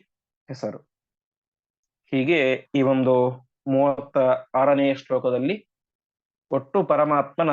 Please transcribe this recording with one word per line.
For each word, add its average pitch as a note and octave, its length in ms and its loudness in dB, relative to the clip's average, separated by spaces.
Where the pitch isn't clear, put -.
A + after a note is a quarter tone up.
ಹೆಸರು. B2 300 -10
ಹೀಗೆ C#3+ 280 0
ಈ C#3+ 60 2
ಒಂದು C3 320 2
ಮೂವತ್ತ C3+ 500 0
ಆರನೆಯ C#3 400 2
ಶ್ಲೋಕದಲ್ಲಿ C3 600 -2
ಒಟ್ಟು C3+ 320 -2
ಪರಮಾತ್ಮನ D3+ 680 0